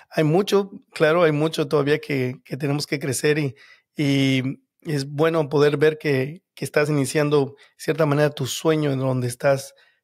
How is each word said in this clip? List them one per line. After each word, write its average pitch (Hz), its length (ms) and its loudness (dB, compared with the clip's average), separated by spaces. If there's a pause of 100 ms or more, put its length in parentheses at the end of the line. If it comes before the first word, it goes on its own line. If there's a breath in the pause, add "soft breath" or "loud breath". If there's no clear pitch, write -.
hay - 140 0
mucho, 196 480 2 (200)
claro, 160 320 2
hay 156 80 4
mucho 151 360 -2
todavía 147 320 0
que, 127 440 -6
que - 140 -10
tenemos 143 300 -4
que - 120 -4
crecer 147 380 0
y, 143 180 -4 (400 soft breath)
y 135 460 2 (400)
es 143 260 -4
bueno 160 420 0
poder 147 280 2
ver 151 220 2
que, 143 420 -2 (140)
que - 100 -10
estás 151 240 0
iniciando, 147 560 2
de 123 80 -12 (240 soft breath)
cierta 156 280 -2
manera, 147 260 2
tu 143 160 -6
sueño 156 440 0
en 131 80 -2
donde 127 280 -2
estás 135 480 -2 (280 soft breath)